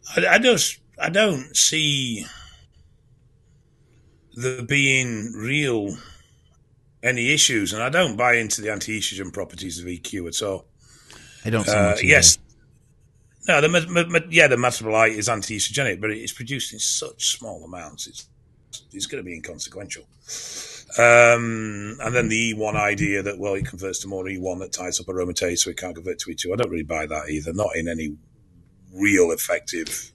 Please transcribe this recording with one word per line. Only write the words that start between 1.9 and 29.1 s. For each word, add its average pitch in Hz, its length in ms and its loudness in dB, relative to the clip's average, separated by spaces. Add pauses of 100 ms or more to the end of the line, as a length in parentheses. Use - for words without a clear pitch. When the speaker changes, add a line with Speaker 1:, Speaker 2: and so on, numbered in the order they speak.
Speaker 1:
there 127 280 -6
being 127 760 2
real 117 580 -2 (1080)
any 123 300 2
issues, 110 420 2
and 110 80 -2
I 127 80 0
don't 156 260 2
buy 120 200 4
into 107 260 -2
the 107 100 -2
anti-estrogen 98 600 -6
properties 90 460 -8
of 87 80 -10
E 90 120 -6
Q 87 300 -8
at 80 140 -4
all. 98 220 -4 (800)
Speaker 2:
I 113 60 -2
don't 110 160 2
so 104 120 4
Speaker 1:
Uh, 101 120 6
Speaker 2:
much 104 80 2
either. 123 80 0
Speaker 1:
yes. 143 320 6 (1080)
No, 160 140 4
the 156 80 4
met-, 170 220 0
met-, 170 180 2
met-, 165 240 0
yeah, 165 140 8
the 127 100 4
metabolite 110 600 2
is 107 120 -2
anti-estrogenic, 110 720 -2
but 107 100 -2
it 107 80 -6
is 113 140 -10
produced 120 400 -8
in 110 60 -16
such - 580 -4
small 92 280 -14
amounts, 82 420 -14
it's, - 220 -18 (640)
it's 98 140 -8
gonna 123 180 -10
be 90 100 -12
inconsequential. 82 680 -14 (920)
Um, 117 1040 4
and 117 140 -4
then 120 140 2
the 110 80 0 (140)
E 110 40 -4
one 107 220 -2
idea 104 460 0
that, 101 160 -4
well, 98 160 -2
it 95 120 -4
converts 92 340 -8
to 98 80 -12
more 95 200 -6
E 95 100 -6
one 90 220 -6
that 92 120 -10
ties 90 280 -6
up 87 60 -14
aromatase, 90 520 -2
so - 120 0
it 82 60 -8
can't 90 200 -8
convert 85 240 -8
to - 100 -10
E 80 60 -8
two. 87 160 -4
I 101 40 -2
don't 113 140 -2
really 82 140 -4
buy 78 220 -4
that 76 240 -8
either, 78 220 -6
not 101 240 -2
in 85 120 -4
any 80 260 -6 (760)
real 92 400 4